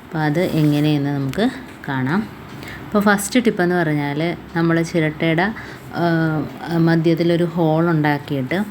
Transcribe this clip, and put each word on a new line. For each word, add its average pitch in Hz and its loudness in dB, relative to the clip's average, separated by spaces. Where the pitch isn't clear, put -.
അപ്പോൾ - -8
അത് 151 2
എങ്ങനെയെന്ന് 147 2
നമുക്ക് 139 0
കാണാം. 139 -2
അപ്പോൾ 208 2
ഫസ്റ്റ് 208 2
ടിപ്പെന്ന് 185 2
പറഞ്ഞാൽ 151 0
നമ്മൾ 165 2
ചിരട്ടയുടെ, 165 0
ഏഹ്, 160 0
മധ്യത്തിലൊരു 165 2
ഹോൾ 165 2
ഉണ്ടാക്കിയിട്ട് 147 0